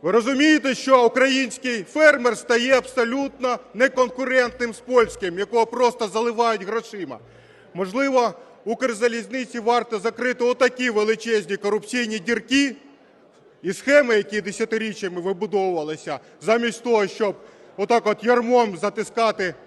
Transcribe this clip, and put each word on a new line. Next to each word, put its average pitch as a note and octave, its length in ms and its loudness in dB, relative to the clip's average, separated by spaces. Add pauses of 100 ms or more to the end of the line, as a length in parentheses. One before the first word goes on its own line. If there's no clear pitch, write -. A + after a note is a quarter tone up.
Ви D#3+ 80 -2
розумієте, C4+ 640 2
що B3+ 320 4
український B3+ 760 0
фермер C4+ 560 4
стає B3 400 2
абсолютно B3 800 -4 (160)
неконкурентним B3+ 1000 0
з - 60 -18
польським, G#3 580 0
якого A3 280 0
просто A#3+ 420 0
заливають A3 540 -2
грошима? G3 560 -8 (560)
Можливо, A#3 600 0 (300)
Укрзалізниці A#3 920 -4
варто A3+ 400 0
закрити A#3+ 460 -4
отакі B3 460 0
величезні G#3+ 680 -2
корупційні G#3+ 600 -4
дірки A#3 580 0 (840)
і F3+ 100 -4
схеми, C4 440 4
які G#3 240 -2
десятиріччями G#3 800 -6
вибудовувалися, F3 1000 -4 (200)
замість A3+ 420 0
того, A3 240 2
щоб G3+ 300 -2 (400)
отак G#3+ 300 2
от G#3 180 -2
ярмом A#3+ 520 2
затискати G3+ 800 -2 (120)